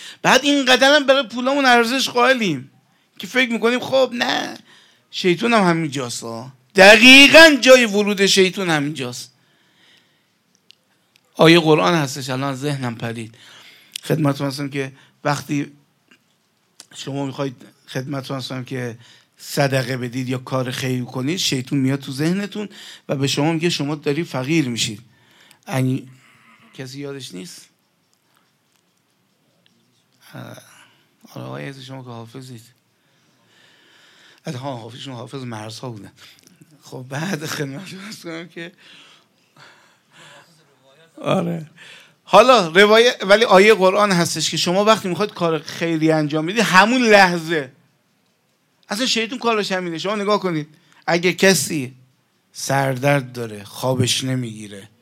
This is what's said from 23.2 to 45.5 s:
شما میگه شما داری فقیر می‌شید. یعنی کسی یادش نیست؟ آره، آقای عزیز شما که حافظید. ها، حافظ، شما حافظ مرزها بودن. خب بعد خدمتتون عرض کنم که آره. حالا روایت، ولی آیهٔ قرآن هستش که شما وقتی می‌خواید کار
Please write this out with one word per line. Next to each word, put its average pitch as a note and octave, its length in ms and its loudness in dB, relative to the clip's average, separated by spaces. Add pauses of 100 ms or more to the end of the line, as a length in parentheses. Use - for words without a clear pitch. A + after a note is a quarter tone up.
شما C#3+ 240 0
میگه E3 180 0
شما D3+ 260 -6
داری D3 280 -4
فقیر C#3 460 -2
می‌شید. A2 320 -6 (680)
یعنی C3 420 -4 (640)
کسی C3+ 260 -16
یادش C#3 340 -14
نیست؟ F3+ 360 -18 (2750)
آره، A#2+ 240 -18 (800)
آقای C3+ 340 -14
عزیز C3+ 140 -18
شما C3 200 -18
که B2 60 -20
حافظید. A#2+ 520 -18 (1800)
ها، C3 320 -10
حافظ، A2+ 220 -16
شما C3+ 160 -14
حافظ B2 280 -14
مرزها A2+ 460 -12
بودن. G2 220 -16 (720)
خب C3 280 -18
بعد D#3 360 -6
خدمتتون D3+ 540 -10
عرض G3+ 240 -16
کنم E3+ 240 -14
که E3+ 240 -16 (2500)
آره. E3+ 480 -4 (640)
حالا A3+ 340 6
روایت، G#3+ 560 4
ولی G#3 200 6
آیهٔ G3+ 300 6
قرآن G3 380 2
هستش E3 380 -2
که E3+ 80 -6
شما F#3 280 0
وقتی G#3 240 2
می‌خواید G3 240 -4
کار E3 260 -2